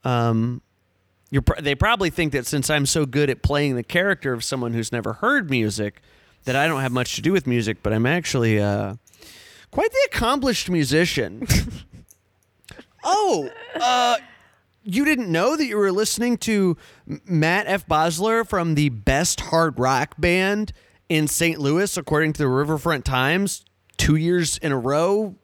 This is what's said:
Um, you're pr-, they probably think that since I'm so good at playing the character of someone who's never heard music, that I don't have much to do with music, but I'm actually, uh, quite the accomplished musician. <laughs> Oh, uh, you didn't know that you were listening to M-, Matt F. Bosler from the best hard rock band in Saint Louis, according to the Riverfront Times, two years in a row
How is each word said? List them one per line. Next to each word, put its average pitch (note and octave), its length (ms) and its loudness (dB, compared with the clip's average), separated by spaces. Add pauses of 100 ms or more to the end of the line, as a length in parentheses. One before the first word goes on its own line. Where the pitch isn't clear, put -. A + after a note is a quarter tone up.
Um, A#2 580 0 (680)
you're C#3 120 0
pr-, - 180 0
they C#3+ 160 -2
probably G3 340 2
think D#3 220 0
that C3 140 -2
since C#3+ 220 -2
I'm D3 180 2
so D3+ 200 0
good C3+ 240 0
at - 120 -4
playing D3 340 0
the A#2+ 80 -4
character F3+ 480 0
of A#2 100 -4
someone A#2+ 300 -4
who's A#2 180 -2
never A2 240 -4
heard A#3 360 0
music, G#2+ 520 -2 (420)
that B2+ 120 -2
I C#3+ 100 2
don't D3+ 140 0
have C3 100 -2
much B2 240 -2
to - 80 -8
do D#3+ 80 2
with F#3+ 160 0
music, A#2 380 0
but G#2 80 0
I'm A2+ 140 2
actually, B2+ 540 0
uh, G2+ 360 -2 (760)
quite G4+ 220 0
the C5 200 2
accomplished B3 560 0
musician. D3 840 0
<laughs> - 40 6 (1500)
Oh, E4 440 2 (320)
uh, B3 360 2 (680)
you G#3+ 220 0
didn't B3+ 260 0
know G3+ 260 2
that D#4 100 0
you G#3+ 100 -4
were G3+ 160 2
listening A3 460 0
to G3 380 2 (320)
M-, - 180 -10
Matt E3+ 400 0
F. G3 200 -4
Bosler E3+ 600 0
from E3+ 280 0
the D3 140 2
best C3+ 520 0
hard D#3+ 380 0
rock B2+ 400 0
band F#3+ 540 0 (360)
in D3+ 200 2
Saint E3 320 0
Louis, D#3+ 360 0
according D#3 380 0
to - 40 -10
the D3 100 2
Riverfront C#3+ 560 0
Times, D3 600 0 (320)
two D#3 200 2
years E3+ 420 0
in D#3 140 -4
a C3 60 -2
row F3+ 640 0